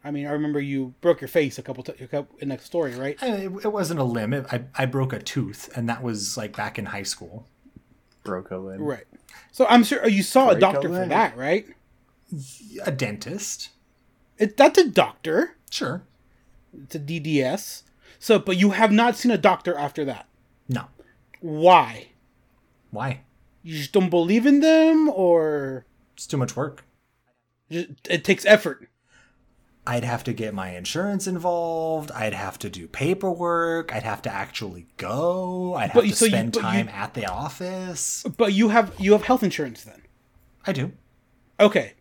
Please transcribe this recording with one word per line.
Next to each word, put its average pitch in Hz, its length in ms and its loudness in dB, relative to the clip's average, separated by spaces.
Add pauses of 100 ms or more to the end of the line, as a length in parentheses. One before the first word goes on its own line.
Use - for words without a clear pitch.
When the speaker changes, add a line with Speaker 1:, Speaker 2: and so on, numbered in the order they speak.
Speaker 1:
I 147 80 -10
mean, 143 140 -6
I 143 60 -6
remember 147 300 -2
you 135 400 -4
broke 170 180 4
your 135 80 -10
face 147 300 0
a 131 40 -14
couple 127 220 -12
t-, - 180 -14
a 127 60 -16
couple, 143 320 -8
in 143 80 -8
that 131 140 -8
story, 147 340 -4
right? 135 260 -8
Speaker 2:
I, 262 60 -4
it, 196 240 -4 (140)
it 208 80 -2
wasn't 170 260 -2
a 135 60 2
limb. 117 280 -2
It, 135 160 -4
I, 123 140 -6 (140)
I 135 80 0
broke 131 260 -2
a 110 80 -6
tooth, - 560 -8
and 117 140 -4
that 117 120 -6
was, 107 360 -6
like, 107 180 -10
back 104 240 -8
in 101 60 -8
high 101 180 -10
school. 95 420 -12 (800)
Speaker 3:
Broke 95 280 -8
a 95 60 -10
limb. 95 260 -12
Speaker 1:
Right. 143 200 -8 (480)
So 254 160 2
I'm 233 160 8
sure 247 240 0
you 202 160 2
saw 269 220 4
a - 60 6
Speaker 3:
Break 165 60 6
a 156 40 4
Speaker 1:
doctor 180 260 2
for 170 60 -2
Speaker 3:
limb. 180 160 -2
Speaker 1:
that, 185 260 0
right? 151 300 -2 (1200)
Speaker 2:
A 180 60 -2
dentist. 127 800 -8 (680)
Speaker 1:
It, 208 180 0
that's - 220 6
a 349 100 6
doctor. 185 720 0 (140)
Speaker 2:
Sure. 175 320 -6 (800)
Speaker 1:
It's - 120 -16
a 160 40 -4
D 151 200 -6
D 151 220 0
S. 131 420 -4 (340)
So, 208 220 4
but 185 160 -2
you 190 140 4
have 202 240 4
not 233 240 4
seen 247 140 2
a 208 60 2
doctor 175 380 2
after 143 300 -4
that? 127 220 -8 (420)
Speaker 2:
No. - 160 -4 (560)
Speaker 1:
Why? 156 680 4 (840)
Speaker 2:
Why? 131 300 -6 (420)
Speaker 1:
You 160 140 -12
just 143 140 -10
don't 185 180 4
believe 175 360 2
in 285 160 6
them, 320 480 6
or? 156 760 2 (300)
Speaker 2:
It's - 120 -16
too 151 100 -4
much 127 180 -2
work. 139 300 -8 (840)
Speaker 1:
Just, 170 200 -8 (200)
it 175 140 -2
takes 190 220 0
effort. 196 440 4 (1000)
Speaker 2:
I'd 120 140 -2
have 120 220 -4
to 120 80 -4
get 107 200 -6
my 92 220 -8
insurance 185 520 -4
involved. 165 840 -2
I'd 110 220 -4
have 95 260 -10
to 101 100 -10
do 85 200 -14
paperwork. 170 1080 -2
I'd 107 80 -6
have 107 200 -6
to - 100 -4
actually 95 540 -10 (100)
go. 180 800 -4
I'd 196 160 -2
have - 20 -10
Speaker 1:
But 233 120 8
you, 208 60 0
Speaker 2:
to - 60 -2
Speaker 1:
so 226 80 4
you, 220 60 4
Speaker 2:
spend 113 200 0
Speaker 1:
but - 80 -2
you 104 40 -6
Speaker 2:
time 110 260 -2
at 101 240 -10
the 113 120 -6
office. 175 1000 -8 (100)
Speaker 1:
But 214 160 2
you 202 160 2
have, 208 320 2
you 196 140 6
have 208 100 4
health 254 200 2
insurance 147 420 -4
then? - 160 -20 (640)
Speaker 2:
I 190 80 -4
do. 143 180 -4 (680)
Speaker 1:
Okay. 202 440 4